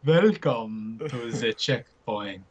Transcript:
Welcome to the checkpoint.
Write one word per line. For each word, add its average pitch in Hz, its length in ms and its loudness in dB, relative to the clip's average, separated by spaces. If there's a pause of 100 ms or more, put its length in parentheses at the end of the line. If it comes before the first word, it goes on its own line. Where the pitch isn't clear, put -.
Welcome 113 1040 2
to 120 240 -6
the 113 200 0
checkpoint. 104 1000 -6